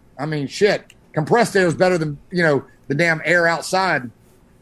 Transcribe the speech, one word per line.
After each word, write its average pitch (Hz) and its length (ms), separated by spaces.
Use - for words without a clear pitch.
I 135 80
mean, 151 220
shit, - 460
compressed 196 420
air 185 120
is 151 80
better 180 220
than, 151 200
you 175 120
know, 147 200
the 147 80
damn 165 300
air 170 220
outside. 165 640